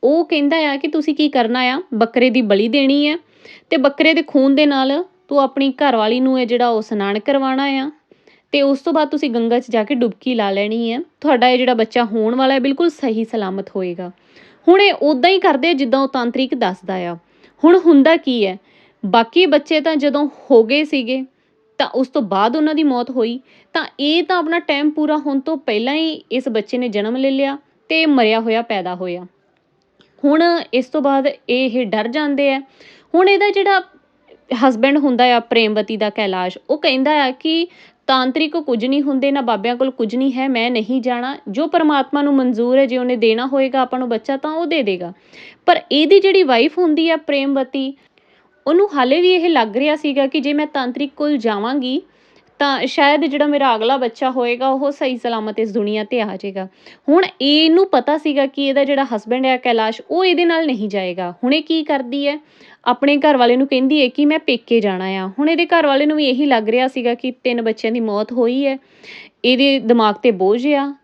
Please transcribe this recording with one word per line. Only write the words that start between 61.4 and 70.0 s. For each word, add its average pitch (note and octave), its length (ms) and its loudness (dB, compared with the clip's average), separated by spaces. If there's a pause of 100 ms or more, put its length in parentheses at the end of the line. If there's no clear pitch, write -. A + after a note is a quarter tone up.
ਹੁਣ B3+ 100 2
ਇਹ D#4 100 0
ਕੀ D#4+ 200 -2
ਕਰਦੀ C#4+ 440 -4
ਹੈ, C#4+ 100 -4 (480)
ਆਪਣੇ C#4 340 2
ਘਰ D4 180 4
ਵਾਲੇ B3 180 4
ਨੂੰ C4+ 120 0
ਕਹਿੰਦੀ C4+ 340 2
ਹੈ B3+ 60 2
ਕਿ C#4 180 0
ਮੈਂ D#4 140 2
ਪੇਕੇ A#3+ 400 0
ਜਾਣਾ F#3+ 260 -2 (100)
ਆ। F#3+ 140 -6
ਹੁਣ C#4 200 -2
ਇਹਦੇ E4 180 2
ਘਰ E4 200 2
ਵਾਲੇ C#4 180 2
ਨੂੰ D4+ 120 0
ਵੀ D4+ 80 0
ਇਹੀ C4 200 0
ਲੱਗ A3+ 240 0
ਰਿਹਾ B3 180 0
ਸੀਗਾ A#3+ 260 -2
ਕਿ B3 200 -8
ਤਿੰਨ A#3+ 280 -4
ਬੱਚਿਆਂ A3 320 -4
ਦੀ A#3+ 80 -2
ਮੌਤ G#3+ 300 -4
ਹੋਈ B3 340 -2
ਹੈ, C4+ 120 -2 (680)
ਇਹਦੇ C4+ 360 2
ਦਿਮਾਗ A3 340 2